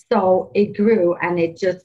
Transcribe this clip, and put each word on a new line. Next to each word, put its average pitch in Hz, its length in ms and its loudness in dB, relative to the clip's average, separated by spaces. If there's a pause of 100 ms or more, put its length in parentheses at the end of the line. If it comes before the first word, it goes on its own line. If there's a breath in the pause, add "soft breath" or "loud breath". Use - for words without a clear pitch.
(100)
So 185 440 0
it 208 200 0
grew 202 420 2
and 175 220 -4
it 165 200 -2
just, 180 260 -4